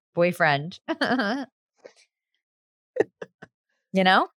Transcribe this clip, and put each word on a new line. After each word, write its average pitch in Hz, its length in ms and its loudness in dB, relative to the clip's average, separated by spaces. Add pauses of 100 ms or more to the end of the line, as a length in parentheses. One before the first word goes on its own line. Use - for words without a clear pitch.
(160)
boyfriend." 170 640 0 (100)
<laughs> 254 580 -4 (2500)
You 190 100 2
know? 190 240 4 (120)